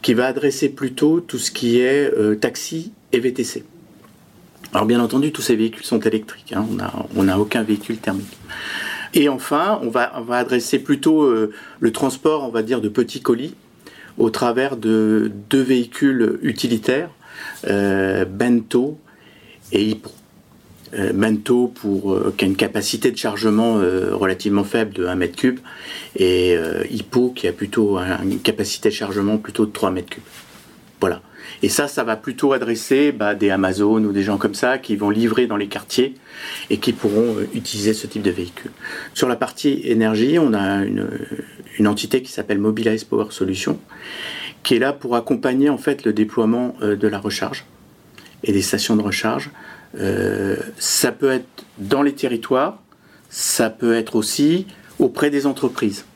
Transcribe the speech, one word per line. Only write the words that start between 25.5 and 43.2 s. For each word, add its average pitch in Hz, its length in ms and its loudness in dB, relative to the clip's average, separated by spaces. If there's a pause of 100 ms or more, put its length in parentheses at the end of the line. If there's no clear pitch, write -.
et, 90 400 4
euh, 82 340 -2
Hippo 120 400 0
qui - 160 -6
a - 60 0
plutôt 101 460 0
un, 90 240 -2
une 98 180 -2
capacité - 480 0
de 101 60 0
chargement 101 420 0
plutôt 107 300 0
de 104 40 -8
trois 101 200 -2
mètres 92 180 -6
cubes. - 140 -14 (800)
Voilà. 87 200 0 (420)
Et 101 60 2
ça, 147 200 0
ça 131 160 -4
va 113 120 -2
plutôt 135 360 0
adresser, 131 600 2
bah, 104 220 0
des 101 160 2
Amazon 101 540 2
ou 104 80 0
des 98 100 2
gens 98 160 0
comme 101 160 0
ça 127 240 0
qui 113 180 -4
vont 104 140 0
livrer 113 360 2
dans 110 100 -2
les 101 120 -2
quartiers 123 460 -2 (560)
et 110 80 0
qui 117 140 0
pourront, 110 440 2
euh, 101 180 -2
utiliser 107 380 -2
ce 107 140 -4
type 104 160 -6
de 98 80 2
véhicule. 87 400 -8 (440)
Sur 131 140 2
la 120 80 0
partie - 480 -2
énergie, 113 540 2
on 139 160 4
a 98 300 0
une, 101 240 -2 (720)
une 104 80 4
entité 104 360 0
qui - 100 -16
s'appelle 107 260 -2
Mobilize 110 460 0
Power 110 260 -2